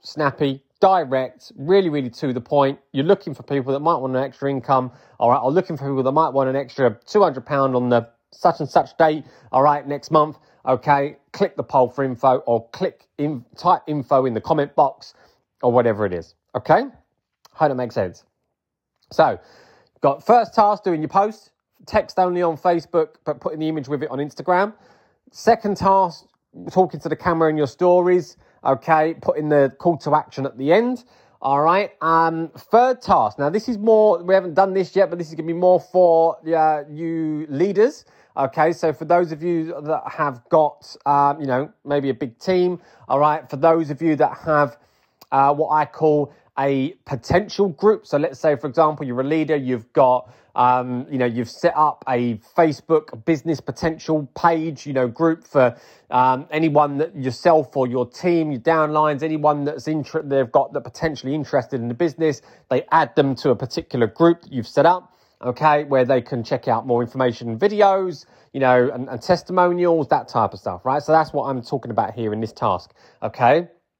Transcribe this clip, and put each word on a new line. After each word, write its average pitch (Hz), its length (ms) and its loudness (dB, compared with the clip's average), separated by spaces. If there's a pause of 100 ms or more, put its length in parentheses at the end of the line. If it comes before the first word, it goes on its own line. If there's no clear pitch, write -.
snappy, 139 600 -4 (200)
direct, 135 760 0
really, 180 340 2
really 139 200 -4
to 131 240 -6
the 123 80 -6
point. 139 360 0 (140)
You're 139 140 -2
looking 175 280 0
for - 100 -16
people 139 280 -4
that 139 80 -4
might 156 180 0
want 131 180 -6
an 131 80 -2
extra 139 260 -8
income, 131 420 -2 (260)
all 120 120 2
right, 131 100 4
or 127 120 -2
looking 175 260 -2
for 139 80 -12
people 135 180 -4
that 131 80 -2
might 156 180 2
want 131 200 -2
an 135 80 -2
extra 123 480 -2
two 208 160 0
hundred 135 240 0
pound 139 300 0
on 123 140 -2
the 117 200 0 (220)
such - 280 0
and 147 100 -8
such - 280 0
date, 156 280 2 (260)
all 131 100 2
right, 147 260 2
next 143 240 -10
month. 156 260 2 (280)
Okay, 139 520 0 (140)
click - 240 -4
the 135 80 -6
poll 127 260 0
for 139 140 -6
info 127 360 0
or 117 300 -2
click - 380 -8 (100)
in, 147 280 -6 (100)
type 180 320 0
info 139 380 0
in 120 80 -2
the 107 80 -6
comment 147 340 -2
box - 380 -2 (500)
or 120 80 2
whatever 113 340 2
it 90 80 -4
is. 82 220 -10 (180)
Okay, 160 300 2 (680)
hope 151 160 0
that 131 60 -4
makes 123 200 -8
sense. 92 300 -6 (880)
So, 127 280 0 (640)
got 139 240 -2
first 233 280 2
task, 208 300 2
doing 170 180 -2
your 156 80 -6
post, 214 420 -2 (340)
text 202 340 -2
only 180 220 0
on 165 160 -2
Facebook, 170 580 -2 (100)
but 147 140 -8
putting 156 200 -8
the 156 100 -4
image 151 180 -6
with 147 160 -6
it 147 80 -8
on 131 80 -6
Instagram. 180 540 -2 (580)
Second 214 460 0
task, 190 480 0 (460)
talking - 280 0
to 160 100 -8
the 151 60 -4
camera 165 340 0
in 156 80 0
your 143 100 0
stories, 180 680 2 (280)
okay, 156 580 0
putting 151 260 -4
the 143 300 4
call 170 200 0
to 147 180 -2
action 139 300 -4
at 127 120 -10
the 139 160 0
end, 240 300 0 (380)
all 139 200 0
right. 180 300 2 (100)
Um, 165 560 0
third 247 440 2
task, 135 360 2
now 143 120 0
this 214 200 -4
is 226 80 -4
more, 214 460 4
we 180 100 0
haven't 180 220 0
done 190 180 2
this 185 220 -2
yet, 185 140 4
but 175 100 -6
this 160 100 -10
is 165 60 -18
gonna 156 100 -8
be 165 80 -4
more 180 260 4
for, 165 580 4 (160)
uh, 156 360 2
you 156 580 -6
leaders, 196 580 0 (300)
okay. 156 380 0
So 160 180 -2
for 156 140 -10
those 175 260 2
of 156 120 -10
you 170 220 -2 (180)
that 151 240 -4
have 139 420 -6
got, 151 460 0 (100)
um, 143 340 2
you 147 60 -8
know, 135 260 -2 (140)
maybe 143 240 -2
a 123 60 -2
big 123 240 -10
team, 180 420 0 (260)
all 135 120 0
right, 151 280 0
for 147 100 -8
those 160 340 2
of 139 100 -12
you 156 140 0
that - 240 0
have, 147 380 0 (540)
uh, 139 220 4
what 151 160 -2
I 151 160 2
call 147 480 0 (240)
a 139 380 -2 (100)
potential 190 640 -2
group. 202 360 0
So 147 120 -2
let's 147 220 -4
say, 151 160 0
for 151 120 -6
example, 151 380 0
you're 123 160 -4
a - 20 -2
leader, 151 320 -2
you've 127 380 -4
got, 127 400 2 (220)
um, 123 540 0
you 139 80 -6
know, 127 80 0
you've 120 240 -4
set - 280 -2
up 151 320 0
a 120 260 -2 (220)
Facebook 156 680 0
business 160 380 -2
potential 160 720 -6
page, 165 500 -2
you 143 60 -10
know, 127 160 0
group 165 380 -2
for, 123 320 2 (340)
um, 127 400 0
anyone 151 460 0
that 156 180 -4
yourself 147 640 0
or 131 100 0
your 123 180 -2
team, 165 460 -2
your 123 80 -6
downlines, 151 640 0
anyone 151 400 -2
that's 143 240 -8
inter-, 156 360 -4
they've 135 280 -2
got 139 220 0
that 143 80 -8
potentially 139 520 -8
interested 139 460 -4
in 117 80 -6
the 120 60 -6
business, 156 480 -2 (280)
they 127 220 -2
add 156 240 0
them 139 200 2
to 139 160 0
a 113 40 0
particular - 520 -4
group 165 340 2
that - 100 -20
you've 120 160 -8
set 143 180 2
up, 180 300 0 (260)
okay, 147 440 0
where 135 180 2
they 127 180 2
can 120 220 -8
check - 240 -6
out 113 180 -2
more 120 160 0
information, 117 560 -4
videos, 196 680 0 (260)
you 139 80 -8
know, 127 320 4
and, 123 160 -10
and 117 140 -12
testimonials, 175 880 0
that - 180 0
type 110 240 -2
of 95 80 -16
stuff, 92 240 -10
right? 139 180 -2
So 156 120 0
that's 156 180 2
what 143 140 -4
I'm 131 160 -6
talking 120 300 -8
about 104 240 -4
here 110 180 -4
in 110 80 -4
this 110 100 -6
task, 98 420 -6 (300)
okay? 131 460 0 (300)